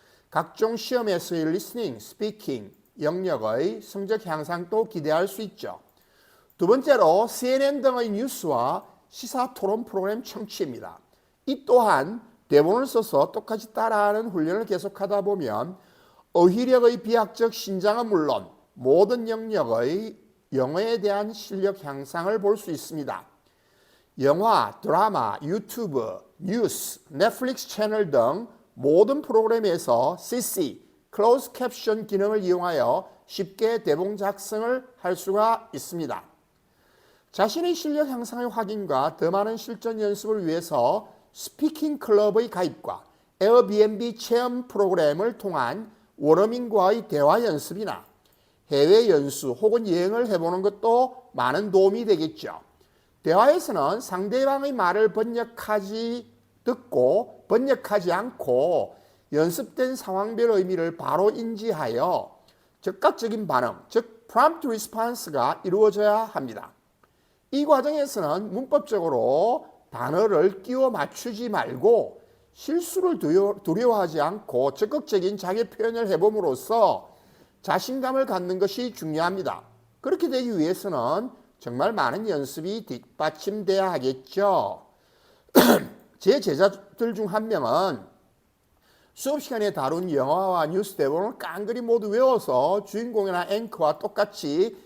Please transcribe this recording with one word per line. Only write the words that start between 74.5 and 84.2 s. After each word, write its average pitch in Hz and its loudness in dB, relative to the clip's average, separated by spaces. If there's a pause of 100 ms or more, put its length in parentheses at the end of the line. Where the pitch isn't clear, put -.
적극적인 208 -2
자기 190 -4
표현을 226 -4
해봄으로써 185 0 (480)
자신감을 262 -2
갖는 185 -4
것이 202 -2
중요합니다. 160 -4 (400)
그렇게 339 -2
되기 247 -2
위해서는 170 -2 (300)
정말 139 -2
많은 175 -2
연습이 165 -6
뒷받침돼야 190 -2
하겠죠. 135 -2 (680)